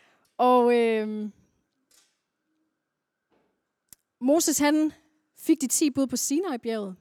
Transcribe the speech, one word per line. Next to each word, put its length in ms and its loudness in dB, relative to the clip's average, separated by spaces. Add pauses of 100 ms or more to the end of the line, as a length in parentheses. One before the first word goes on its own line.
(360)
Og, 380 4
øh, 560 -2 (3000)
Moses, 400 2
han 340 0 (420)
fik 260 0
de 60 -2
ti 240 0
bud 160 -2
på 100 -8
Sinai-bjerget. 840 -6